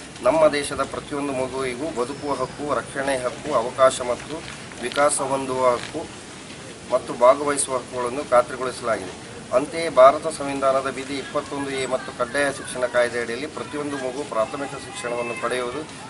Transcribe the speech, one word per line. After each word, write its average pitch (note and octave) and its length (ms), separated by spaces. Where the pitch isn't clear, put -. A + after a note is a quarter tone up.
ನಮ್ಮ D#3 160
ದೇಶದ C#3 260
ಪ್ರತಿಯೊಂದು C#3+ 460
ಮಗುವಿಗೂ C3 480
ಬದುಕುವ C#3 440
ಹಕ್ಕು, C3+ 260
ರಕ್ಷಣೆ C3+ 340
ಹಕ್ಕು, B2 240
ಅವಕಾಶ C3 360
ಮತ್ತು B2+ 240
ವಿಕಾಸ C#3+ 320
ಹೊಂದುವ C3 320
ಹಕ್ಕು D3 260
ಮತ್ತು C3 200
ಭಾಗವಹಿಸುವ C#3 560
ಹಕ್ಕುಗಳನ್ನು B2 540
ಖಾತ್ರಿಗೊಳಿಸಲಾಗಿದೆ. A#2+ 840
ಅಂತೆಯೇ E3 320
ಭಾರತ D3+ 260
ಸಂವಿಧಾನದ C3+ 640
ವಿಧಿ C3+ 240
ಇಪ್ಪತ್ತೊಂದು C#3+ 580
ಎ - 20
ಮತ್ತು B2+ 260
ಕಡ್ಡಾಯ B2+ 260
ಶಿಕ್ಷಣ B2+ 260
ಕಾಯ್ದೆ A#2+ 300
ಅಡಿಯಲ್ಲಿ A#2+ 320
ಪ್ರತಿಯೊಂದು C#3+ 480
ಮಗು B2+ 180
ಪ್ರಾಥಮಿಕ C3+ 380
ಶಿಕ್ಷಣವನ್ನು A#2+ 560
ಪಡೆಯುವುದು B2 400